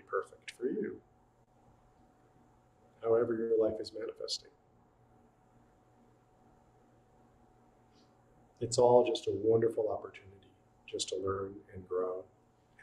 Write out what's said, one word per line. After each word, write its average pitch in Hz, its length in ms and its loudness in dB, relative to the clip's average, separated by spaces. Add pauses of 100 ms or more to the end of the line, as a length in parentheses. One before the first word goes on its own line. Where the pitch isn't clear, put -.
perfect - 440 -8
for 120 140 -6
you. - 340 -6 (2000)
However 117 320 2
your 110 340 2
life 107 120 -4
is 107 120 -12
manifesting. - 580 -10 (4000)
It's 120 180 0
all 120 300 8
just 113 200 -4
a 107 40 0
wonderful 113 580 2
opportunity - 360 -10 (600)
just - 220 -8
to 95 60 -4
learn 98 360 -4 (220)
and 92 140 -14
grow 92 360 -4 (580)